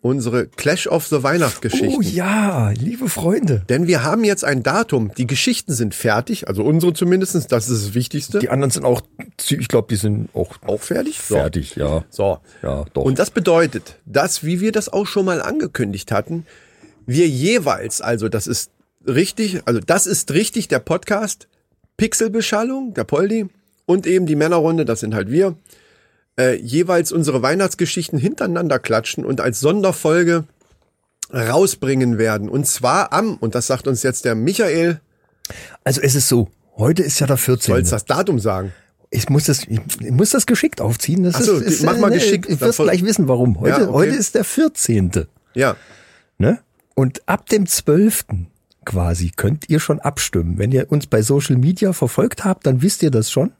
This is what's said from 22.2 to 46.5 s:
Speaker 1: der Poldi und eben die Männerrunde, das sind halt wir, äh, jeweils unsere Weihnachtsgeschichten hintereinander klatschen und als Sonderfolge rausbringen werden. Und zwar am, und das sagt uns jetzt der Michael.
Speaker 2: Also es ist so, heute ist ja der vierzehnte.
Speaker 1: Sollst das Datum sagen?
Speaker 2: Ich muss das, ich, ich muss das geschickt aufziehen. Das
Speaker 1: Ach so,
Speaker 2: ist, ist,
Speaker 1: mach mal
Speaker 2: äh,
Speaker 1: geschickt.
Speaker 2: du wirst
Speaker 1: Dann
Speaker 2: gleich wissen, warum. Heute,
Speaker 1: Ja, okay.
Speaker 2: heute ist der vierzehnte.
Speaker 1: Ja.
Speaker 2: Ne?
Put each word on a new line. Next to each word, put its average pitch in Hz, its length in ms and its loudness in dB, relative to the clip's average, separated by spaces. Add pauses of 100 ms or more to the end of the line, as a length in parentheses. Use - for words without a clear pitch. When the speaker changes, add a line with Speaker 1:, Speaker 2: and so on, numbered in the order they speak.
Speaker 1:
der 117 120 -4
Poldi 202 420 0 (380)
und 180 200 0
eben 185 200 2
die 151 100 0
Männerrunde, 160 500 2
das 113 140 -2
sind 107 160 -4
halt 101 160 -4
wir, 180 240 2 (840)
äh, 127 160 4
jeweils 165 560 0
unsere 143 300 0
Weihnachtsgeschichten 170 800 -2
hintereinander 170 600 -2
klatschen - 460 -2
und 131 160 -2
als 120 180 -2
Sonderfolge 170 840 2 (880)
rausbringen 131 840 2
werden. 107 320 0
Und 139 180 -2
zwar 147 460 0
am, 196 220 0
und 113 200 -4
das 120 120 -2
sagt 131 200 -2
uns 127 160 -2
jetzt 131 220 -2
der 117 100 0
Michael. 165 640 0 (840)
Speaker 2:
Also 127 180 0
es 131 140 2
ist 135 120 2
so, 120 220 2 (280)
heute 165 260 2
ist 139 160 -2
ja 143 80 2
der 135 100 2
vierzehnte. - 420 0
Speaker 1:
Sollst 95 120 0
das 107 140 -4
Datum 160 340 0
sagen? 98 340 -2 (360)
Speaker 2:
Ich - 200 -4
muss 147 160 4
das, 147 180 0
ich, 110 160 -2 (200)
ich - 120 -6
muss 151 200 4
das 269 140 2
geschickt - 360 0
aufziehen. 147 420 0
Das 175 120 2
Speaker 1:
Ach - 60 2
so, 214 160 4
Speaker 2:
ist, 123 100 -2
ist, 151 160 0
Speaker 1:
mach - 140 2
mal 208 140 4
Speaker 2:
äh, 240 40 4
Speaker 1:
geschickt. 202 340 2
Speaker 2:
du 160 100 0
wirst - 200 2
Speaker 1:
Dann 156 80 4
Speaker 2:
gleich 180 160 2
wissen, 196 240 2
warum. 123 320 2
Heute, - 100 2
Speaker 1:
Ja, 226 180 4
okay. - 60 -2
Speaker 2:
heute 165 220 4
ist - 200 -2
der - 80 2
vierzehnte. 98 840 0 (260)
Speaker 1:
Ja. 123 220 0 (600)
Speaker 2:
Ne? 165 220 2 (360)